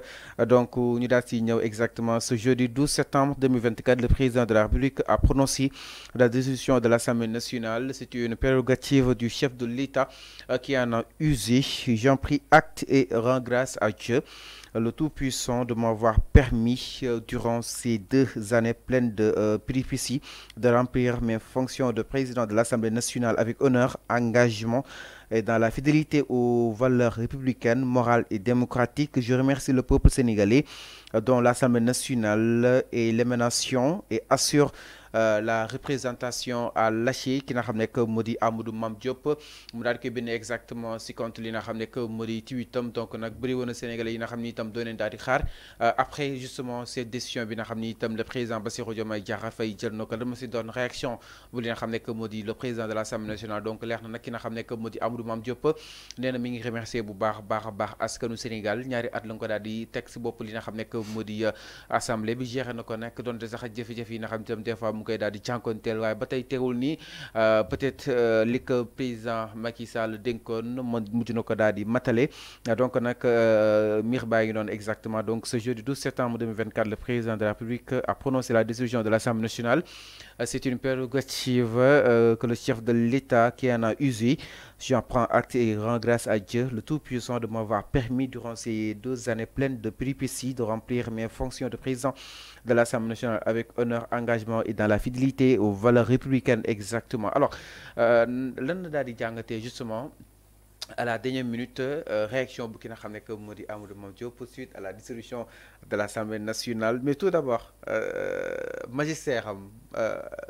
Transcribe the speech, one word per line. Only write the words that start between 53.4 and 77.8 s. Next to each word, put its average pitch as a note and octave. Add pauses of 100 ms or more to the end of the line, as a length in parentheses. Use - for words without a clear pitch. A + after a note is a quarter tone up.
Donc A2
leer A2+
na A2+
nag A#2
ki -
nga A#2
xam A2+
ne A2+
que -
moo A2+
di A2+
Amadou A#2
Mame A2+
Diop B2+ (400)
nee B2+
na B2+
mi B2
ngi A2
remercier A#2
bu G#2
baax, G#2+
baax G#2+
a A2+
baax G#2 (100)
askanu A2+
Sénégal. A2
Ñaari A#2+
at A2+
la A2
nga A2
ko A#2
daal G#2+
di A2
teg B2
si -
bopp A#2
li A2
nga A2+
xam G#2+
ne A2
que A2
moo A2
di, G#2+
euh, G#2+ (380)
assemblée A2+
bi. B2+
Géré B2
na A#2
ko A2+
nag, A#2 (100)
donte A#2
sax A#2
jafe-jafe A#2
yi A2+
nga A2
xam A2
itam A2
des A2+
fois A2
mu G#2+
koy A2
daal G#2
di G#2
jànkonteel, A2+
waaye A2
ba G#2+
tey B2+
teewul B2+
ni, C#3 (380)
euh, A2
peut-être, -
euh, A#2
li A#2+
ko B2
président A2+
Macky A#2
Sall A2
dénkoon A2+
moom A#2+ (100)
mujj A#2
na A2+
ko A2
daal G#2+
di G2+
matale. A#2+ (500)
Donc B2+
nag, A#2+
euh, G#2+
mbir B2
baa A2+
ngi A2
noonu G#2+
exactement. G#2+
Donc A2
ce B2
jeudi A2+
douze C3+
septembre B2
deux A#2
mille A2
vingt-quatre, A2
le G#2
président A#2
de G#2
la G#2
République A#2 (140)